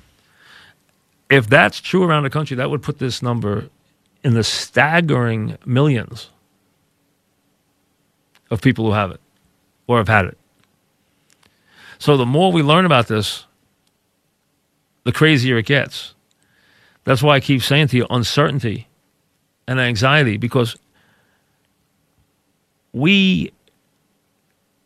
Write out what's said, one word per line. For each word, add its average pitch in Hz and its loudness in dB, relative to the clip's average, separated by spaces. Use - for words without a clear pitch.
If 131 4
that's 170 2
true 185 -2
around 156 0
the 135 -4
country, 143 -6
that 135 -4
would 143 -6
put - -8
this 127 -6
number 117 -4
in 123 2
the 113 2
staggering 120 -2
millions 127 -2
of 117 -2
people 113 0
who 107 0
have 101 -2
it - -18
or 120 2
have 104 0
had 104 2
it. - -14
So 147 2
the 123 2
more 160 2
we 170 0
learn 156 2
about 131 2
this, 107 -4
the 123 -2
crazier 131 2
it 110 -4
gets. - -4
That's 131 0
why 147 4
I 135 2
keep 131 -2
saying 143 2
to 123 0
you, 120 2
uncertainty 120 -2
and 131 -2
anxiety, 123 2
because 117 -2
we 185 0